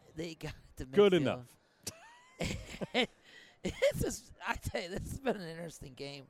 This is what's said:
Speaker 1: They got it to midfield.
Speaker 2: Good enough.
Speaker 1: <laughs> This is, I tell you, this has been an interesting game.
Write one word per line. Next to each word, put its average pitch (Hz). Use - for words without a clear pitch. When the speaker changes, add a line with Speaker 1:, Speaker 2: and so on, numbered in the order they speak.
Speaker 1:
They 160
got 151
it -
to 135
midfield. 131
Speaker 2:
Good 202
enough. 127
Speaker 1:
<laughs> -
This -
is, -
I 233
tell -
you, -
this 381
has -
been 247
an 190
interesting 160
game. 139